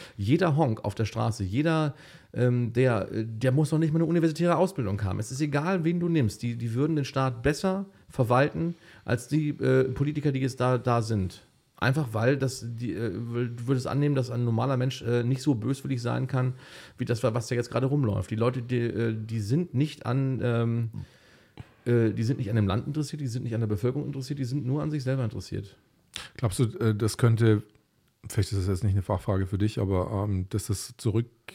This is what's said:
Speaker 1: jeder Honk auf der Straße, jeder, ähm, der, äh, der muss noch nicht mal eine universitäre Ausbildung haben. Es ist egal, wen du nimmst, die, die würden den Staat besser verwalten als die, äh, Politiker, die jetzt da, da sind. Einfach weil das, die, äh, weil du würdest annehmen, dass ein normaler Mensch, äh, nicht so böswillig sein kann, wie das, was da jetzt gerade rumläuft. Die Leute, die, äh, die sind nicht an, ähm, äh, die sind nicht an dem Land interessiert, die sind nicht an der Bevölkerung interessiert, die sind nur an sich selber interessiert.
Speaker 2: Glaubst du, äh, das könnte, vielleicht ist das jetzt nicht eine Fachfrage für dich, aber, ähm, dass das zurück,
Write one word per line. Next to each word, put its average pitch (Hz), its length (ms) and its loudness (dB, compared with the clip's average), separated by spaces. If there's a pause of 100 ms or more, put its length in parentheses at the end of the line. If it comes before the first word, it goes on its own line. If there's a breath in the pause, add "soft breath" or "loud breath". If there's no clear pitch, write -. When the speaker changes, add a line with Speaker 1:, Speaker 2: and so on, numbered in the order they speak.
(160 loud breath)
Speaker 1:
jeder 143 400 2
Honk 139 300 2
auf 101 100 -2
der 113 80 0
Straße, 113 400 -2
jeder, 151 500 2 (380 loud breath)
ähm, 120 400 2
der, 117 400 2
äh, 110 140 -2
der 113 260 0
muss 147 200 4
noch 156 80 4
nicht 160 120 2
mal 160 60 2
eine 165 80 4
universitäre 165 500 2
Ausbildung 120 480 0
haben. 98 160 -2
Es 110 100 -6
ist 135 120 -6
egal, 156 420 0
wen 170 160 0
du 175 80 0
nimmst, 147 340 2
die, 120 140 -2
die 117 180 -4
würden 151 220 0
den 143 100 0
Staat 131 380 -2
besser 190 420 0 (220 soft breath)
verwalten 143 680 0 (280 loud breath)
als 123 240 -2
die, 151 220 2
äh, 131 420 2
Politiker, 147 400 0
die 135 80 -2
jetzt 131 220 -2
da, 127 160 2
da 117 240 2
sind. 107 400 -2 (360)
Einfach 135 340 0
weil 117 260 2
das, 131 260 -4
die, 117 300 -6
äh, 104 220 -4
weil 117 340 -4
du 120 160 -10
würdest 127 220 0
annehmen, 143 260 2
dass 127 160 0
ein 120 160 -2
normaler 120 320 2
Mensch, 127 240 -2
äh, 120 220 2
nicht 127 180 0
so 143 140 2
böswillig 131 440 -2
sein 120 280 -2
kann, 127 260 0 (460 loud breath)
wie 131 60 -2
das, 120 180 -2
was 113 240 0
da 127 80 -2
jetzt 120 160 -2
gerade 123 160 0
rumläuft. 113 420 0
Die 110 60 -2
Leute, 123 260 0
die, 120 200 -2
äh, 113 380 0
die 110 200 -4
sind 131 340 0
nicht 147 320 -2
an, 131 380 0
ähm, 117 460 0 (960 loud breath)
äh, 117 260 4
die 110 100 -4
sind 117 160 0
nicht 104 140 -4
an 117 40 0
dem 104 120 4
Land 110 180 0
interessiert, 151 340 -4
die 143 80 -4
sind 117 180 -4
nicht 113 100 -4
an 113 60 -2
der 113 60 0
Bevölkerung 123 380 -2
interessiert, 139 320 -6
die 139 80 -2
sind 127 180 -4
nur 135 200 -2
an 151 80 -2
sich 151 100 -4
selber 127 220 -2
interessiert. 101 520 -8 (640 loud breath)
Speaker 2:
Glaubst - 220 0
du, 131 60 4
äh, 110 280 0
das 107 240 0
könnte, 113 460 6 (640)
vielleicht - 220 0
ist 101 80 0
das 92 80 0
jetzt 95 160 0
nicht 98 100 2
eine 98 80 2
Fachfrage 95 460 -2
für 98 100 -4
dich, 104 220 0
aber, 98 500 0
ähm, 92 200 -2
dass 104 180 -4
das - 300 -6
zurück, 113 280 0 (300)